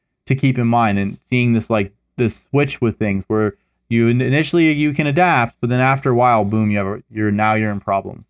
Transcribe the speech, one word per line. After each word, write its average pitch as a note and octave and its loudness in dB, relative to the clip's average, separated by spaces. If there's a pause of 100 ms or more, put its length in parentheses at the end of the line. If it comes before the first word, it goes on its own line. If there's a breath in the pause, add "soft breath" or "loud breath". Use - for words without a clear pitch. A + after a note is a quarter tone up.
(280)
to C3+ 0
keep C3+ 0
in A#2 0
mind, A#2 2
and G2 -4
seeing A#2+ 0
this, A2 -2
like, G#2 -2 (220)
this A#2 -2
switch C#3 -2
with A2+ -2
things G2 -2
where G#2+ -2 (340)
you A#2 2
in-, A#2+ 2
initially D#3 2
you D3+ 0
can D3+ -2
adapt, C#3+ 0
but A#2+ -4
then B2 0
after C3+ 0
a A#2+ 2
while, A#2+ 2
boom, G#2+ 0
you G#2 0
have G2 -2
a, G2+ -8
you're, G#2+ -2
now G#2+ 0
you're A2 -2
in G2+ -6
problems. G2 -6